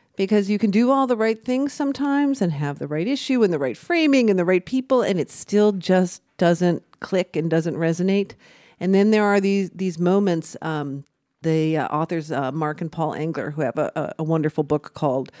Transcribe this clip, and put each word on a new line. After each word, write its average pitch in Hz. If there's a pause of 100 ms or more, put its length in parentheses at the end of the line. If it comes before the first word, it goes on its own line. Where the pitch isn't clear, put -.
(160)
because 196
you 208
can 208
do 233
all 269
the 240
right 220
things 269
sometimes 277
and 170
have 143
the 143
right 156
issue 254
and 180
the 156
right 131
framing 285
and 196
the 175
right 180
people, 262
and 190
it 131
still 208
just 185 (160)
doesn't 175 (160)
click -
and 160
doesn't 160
resonate. 180 (480)
And 185
then 202
there 214
are 202
these, 196
these 180
moments, 175
um, 147 (380)
the, 160
uh, 139
authors, 160
uh, 131
Mark 151
and 160
Paul 156
Engler, 151
who 151
have 131
a, -
a, -
a 160
wonderful 156
book 147
called 131 (100)